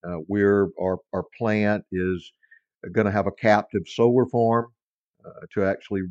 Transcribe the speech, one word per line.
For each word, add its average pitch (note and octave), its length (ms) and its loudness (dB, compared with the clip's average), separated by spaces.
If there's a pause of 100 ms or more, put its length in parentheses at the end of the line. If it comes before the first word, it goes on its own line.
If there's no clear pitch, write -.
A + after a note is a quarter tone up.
Uh, F2 100 -8 (100)
we're, G2+ 400 4 (120)
our, F#2 180 -2 (140)
our F#2 120 -4 (120)
plant G#2+ 540 0
is F#2 420 -4 (600)
gonna G#2+ 180 2
have G2 160 0
a G2 60 -4
captive G#2 540 0
solar A#2+ 400 2
farm, A#2 460 0 (520)
uh, F2 60 -16 (220)
to G2+ 120 -2
actually G2 460 -4